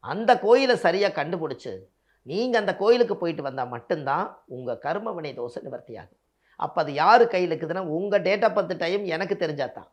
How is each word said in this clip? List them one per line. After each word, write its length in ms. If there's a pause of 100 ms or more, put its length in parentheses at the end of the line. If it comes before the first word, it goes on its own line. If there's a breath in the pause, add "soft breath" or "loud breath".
அந்த 360
கோயிலை 380
சரியா 340
கண்டுபிடிச்சு, 600 (520)
நீங்க 340
அந்த 160
கோயிலுக்கு 420
போயிட்டு 260
வந்தா 220
மட்டும்தான் 600 (220)
உங்க 300
கர்ம 360
வினை 200
தோஷம் 320
நிவர்த்தியாகும். 560 (380)
அப்ப 220
அது 120
யாரு 320
கையில 260
இருக்குதுன்னா, 320 (140)
உங்க 220
date 280
of 80
birth 220
time 280
எனக்கு 320
தெரிஞ்சாதான். 560